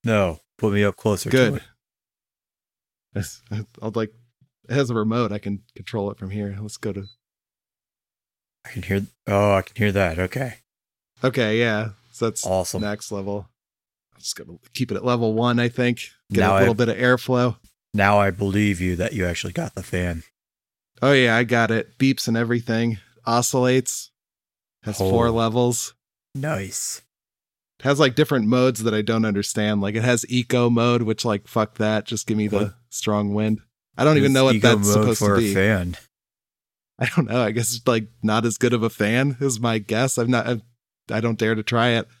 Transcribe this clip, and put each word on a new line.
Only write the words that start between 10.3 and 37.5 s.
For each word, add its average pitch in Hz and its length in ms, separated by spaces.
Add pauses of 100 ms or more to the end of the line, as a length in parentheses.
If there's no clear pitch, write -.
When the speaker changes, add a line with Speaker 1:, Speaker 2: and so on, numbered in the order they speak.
Speaker 2:
Okay, 113 340
yeah. 113 320 (220)
So 117 140
that's - 200
Speaker 1:
Awesome. 92 360
Speaker 2:
next 104 280
level. 101 380 (680)
I'm - 60
just - 160
gonna - 220 (160)
keep 123 160
it 101 60
at 95 80
level 117 280
one, 120 260
I 120 120
think. 120 400 (200)
Get 95 100
Speaker 1:
Now 95 180
Speaker 2:
a - 20
little 113 140
Speaker 1:
I 117 100
Speaker 2:
bit 113 60
of 101 80
airflow. 123 580 (380)
Speaker 1:
Now 101 260
I 98 100
believe 101 500
you 90 160
that 92 180
you 92 120
actually 87 280
got 170 200
the 95 80
fan. 87 420 (760)
Speaker 2:
Oh, 135 120
yeah, 123 240
I 123 80
got 117 260
it. - 280
Beeps 135 300
and 117 80
everything. 117 640 (260)
Oscillates. 127 840 (720)
Has 104 160
four 110 300
Speaker 1:
Oh. 113 40
Speaker 2:
levels. 117 600 (400)
Speaker 1:
Nice. 135 680 (760)
Speaker 2:
It - 60
has, 139 140
like, 131 160
different 139 320
modes 123 380
that 113 80
I 107 80
don't 113 240
understand. 104 560
Like, 101 140
it 113 100
has 123 240
eco 123 400
mode, 120 340
which, 110 220
like, 104 240
fuck 110 300
that. 107 260
Just - 220
give 110 100
me 107 120
the 101 100
Speaker 1:
What? 98 160 (160)
Speaker 2:
strong 104 420
wind. 107 280 (360)
I 127 80
don't 151 140
even 135 140
Speaker 1:
What's - 20
Speaker 2:
know 131 100
what 131 120
Speaker 1:
eco 123 200
Speaker 2:
that's 101 120
Speaker 1:
mode 104 40 (240)
Speaker 2:
supposed - 20
Speaker 1:
for 104 100
Speaker 2:
to 101 60
Speaker 1:
a 95 40
Speaker 2:
be. 101 160
Speaker 1:
fan? 95 420 (1040)
Speaker 2:
I 123 180
don't 110 120
know. 120 140
I 107 80